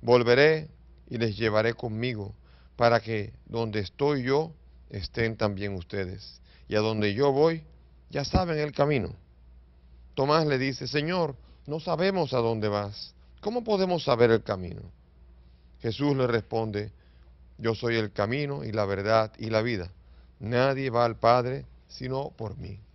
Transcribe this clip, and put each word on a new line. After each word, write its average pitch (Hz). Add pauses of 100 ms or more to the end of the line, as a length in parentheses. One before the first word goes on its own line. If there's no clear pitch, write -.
volveré 123 (400)
y 123
les 113
llevaré 110
conmigo, 110 (440)
para 117
que 107 (120)
donde 110
estoy 139
yo, 147 (360)
estén 113
también 101
ustedes. 95 (300)
Y 107
a 107
donde 107
yo 139
voy, 156 (440)
ya 139
saben 170
el 151
camino". 135 (1000)
Tomás 151
le 139
dice: 127
"Señor, 151 (320)
no 151
sabemos 175
a 127
dónde 113
vas. 104 (280)
¿Cómo 226
podemos 185
saber 120
el 113
camino?". 90 (1000)
Jesús 139
le 131
responde: 110 (640)
"Yo 113
soy 117
el 107
camino 139
y 113
la 107
verdad 107
y 110
la 110
vida. 98 (480)
Nadie 131
va 120
al 113
Padre 123 (240)
sino 131
por -
mí". 98 (160)